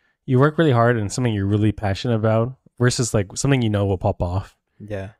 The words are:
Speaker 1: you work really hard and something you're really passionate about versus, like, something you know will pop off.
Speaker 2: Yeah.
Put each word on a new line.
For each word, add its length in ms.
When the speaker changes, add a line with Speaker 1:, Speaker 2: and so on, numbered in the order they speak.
Speaker 1:
you 120
work 200
really 120
hard 260
and 140
something 220
you're 140
really 240
passionate 440
about 380
versus, 340
like, 220
something 280
you 80
know 160
will 100
pop 240
off. 340
Speaker 2:
Yeah. 300